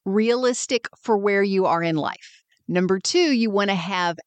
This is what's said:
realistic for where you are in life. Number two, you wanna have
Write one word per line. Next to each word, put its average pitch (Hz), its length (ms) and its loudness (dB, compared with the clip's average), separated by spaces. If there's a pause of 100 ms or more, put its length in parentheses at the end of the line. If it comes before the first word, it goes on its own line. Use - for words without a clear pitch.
realistic 240 840 0 (140)
for 220 160 0
where 202 240 2
you 190 240 2
are 165 160 0
in 165 140 0
life. - 480 -8 (240)
Number 180 320 0
two, 339 320 0
you 226 180 2
wanna 202 260 0
have 175 520 -2